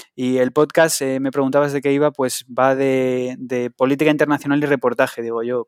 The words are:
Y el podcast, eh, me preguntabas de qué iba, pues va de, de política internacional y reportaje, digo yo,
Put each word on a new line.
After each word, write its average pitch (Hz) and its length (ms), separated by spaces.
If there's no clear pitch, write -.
Y 127 220
el 127 140
podcast, 156 520
eh, 135 160
me 135 100
preguntabas 139 440
de 139 80
qué 139 120
iba, 147 160
pues 131 380
va 127 260
de, 131 640
de 123 320
política 139 400
internacional 147 540
y - 20
reportaje, 127 560
digo 117 220
yo, 120 240